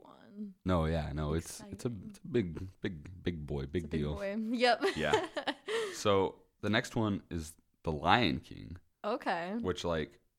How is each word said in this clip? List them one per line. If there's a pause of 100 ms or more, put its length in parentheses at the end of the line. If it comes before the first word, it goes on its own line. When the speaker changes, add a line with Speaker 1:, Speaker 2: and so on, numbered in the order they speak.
Speaker 1:
one. (100)
Speaker 2:
No,
yeah,
no,
it's, (100)
it's
a,
Speaker 1:
Exciting.
Speaker 2:
it's
a
big,
big,
big
boy,
Speaker 1:
It's
Speaker 2:
big
Speaker 1:
a
big
Speaker 2:
deal.
Speaker 1:
boy.
<laughs>
Yep. (120)
Speaker 2:
Yeah. (100)
Speaker 1:
<laughs> (400)
Speaker 2:
So (260)
the
next
one
is (320)
The
Lion
King. (260)
Speaker 1:
Okay.
Speaker 2:
Which,
like, (200)